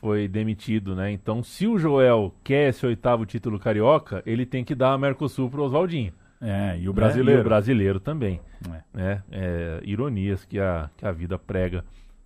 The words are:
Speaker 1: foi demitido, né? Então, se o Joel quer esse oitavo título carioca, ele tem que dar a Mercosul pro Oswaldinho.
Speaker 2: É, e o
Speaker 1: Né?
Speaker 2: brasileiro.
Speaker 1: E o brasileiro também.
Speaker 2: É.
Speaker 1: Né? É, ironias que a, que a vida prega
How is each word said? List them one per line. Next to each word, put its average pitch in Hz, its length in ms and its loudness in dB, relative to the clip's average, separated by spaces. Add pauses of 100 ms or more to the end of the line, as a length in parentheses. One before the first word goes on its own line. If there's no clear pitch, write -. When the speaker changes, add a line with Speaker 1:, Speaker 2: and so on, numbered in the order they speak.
Speaker 1:
foi 104 280 0
demitido, 107 640 -4
né? 95 160 -4
Então, 107 320 -4
se - 240 -4
o 226 120 2
Joel 127 540 6 (100)
quer 139 280 2
esse 123 160 -2
oitavo 117 400 0
título 107 320 -4
carioca, 110 680 2
ele 120 220 -2
tem 127 180 -4
que 147 100 -6
dar 131 180 2
a 135 60 0
Mercosul 135 520 -2
pro 143 140 -4
Oswaldinho. 143 480 -2 (280)
Speaker 2:
É, 98 380 -2
e 90 100 -4
o 98 40 -2
Speaker 1:
Né? 95 40 -4
Speaker 2:
brasileiro. 123 440 6
Speaker 1:
E - 20 4
o - 20 2
brasileiro 107 560 2
também. 123 400 -4 (260)
Speaker 2:
É. 82 300 -14
Speaker 1:
Né? 98 340 -4
É, 85 520 -6
ironias 101 640 -4
que - 120 -8
a, 87 380 -2
que - 80 -12
a 101 80 -4
vida 87 260 -6
prega 92 460 -4 (400)